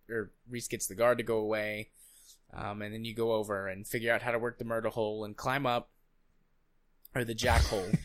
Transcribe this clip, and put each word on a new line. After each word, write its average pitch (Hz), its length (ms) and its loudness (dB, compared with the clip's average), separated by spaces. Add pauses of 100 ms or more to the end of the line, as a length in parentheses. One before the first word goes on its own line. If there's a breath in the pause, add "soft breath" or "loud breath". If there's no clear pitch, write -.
or 110 220 -4 (180)
Reese 120 180 -6
gets - 200 -4
the 95 80 -8
guard 117 240 6
to 117 40 -2
go 113 140 0
away. 107 540 -2 (640 soft breath)
Um, 104 280 -6
and 104 120 -8
then 110 120 -8
you 113 80 -6
go 113 200 2
over 101 340 0
and 95 200 -8
figure 117 260 0
out 110 80 2
how 120 100 -2
to 117 80 2
work 117 180 -4
the 120 80 -6
murder 113 240 0
hole 107 360 -2
and 104 120 -10
climb 135 280 0
up, 120 260 0 (1200)
or 127 100 0
the 113 120 -4
jack 117 260 4
hole, 101 440 2